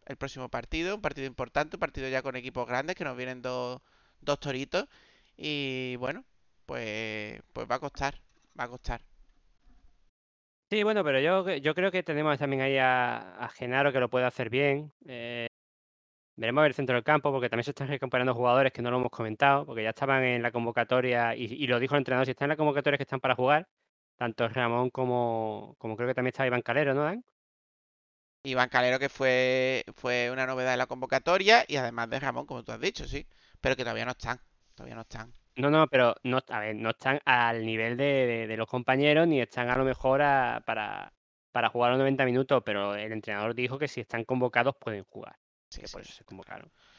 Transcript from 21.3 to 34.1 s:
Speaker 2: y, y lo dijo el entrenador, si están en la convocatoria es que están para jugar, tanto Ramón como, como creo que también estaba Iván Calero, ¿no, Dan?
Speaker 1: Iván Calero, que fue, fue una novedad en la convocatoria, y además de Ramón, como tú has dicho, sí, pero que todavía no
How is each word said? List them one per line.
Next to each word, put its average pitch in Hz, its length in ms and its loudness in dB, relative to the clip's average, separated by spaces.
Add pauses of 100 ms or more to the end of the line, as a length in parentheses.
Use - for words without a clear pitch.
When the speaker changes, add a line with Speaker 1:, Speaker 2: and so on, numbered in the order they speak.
Speaker 2:
y, 123 100 -8
y 135 220 -6
lo 120 120 2
dijo 131 140 0
el 143 60 4
entrenador, 127 260 0
si 131 60 0
están 139 140 -4
en 147 40 0
la 151 60 -2
convocatoria 143 400 2
es - 20 -2
que 135 60 -6
están 131 160 -4
para 127 160 2
jugar, 143 320 2 (480)
tanto 117 320 -2
Ramón 120 420 0
como, 113 880 -2
como 110 180 -8
creo 120 120 -4
que 127 60 -2
también 127 180 -2
estaba 135 160 0
Iván 123 140 0
Calero, 135 320 0
¿no, 147 100 0
Dan? 202 200 -4 (1160)
Speaker 1:
Iván 127 260 0
Calero, 127 300 4
que 135 100 -2
fue, 127 760 2 (100)
fue 123 380 -2
una 131 140 -2
novedad 127 260 -2
en 123 60 2
la 127 100 0
convocatoria, 175 800 4
y 143 80 -2
además 117 340 -2
de 127 100 -2
Ramón, 127 260 -4
como 123 180 -12
tú 117 80 -10
has 113 80 -10
dicho, 151 260 -4
sí, 143 200 -8 (340)
pero 131 160 0
que 127 80 -4
todavía 113 220 -4
no 127 60 -4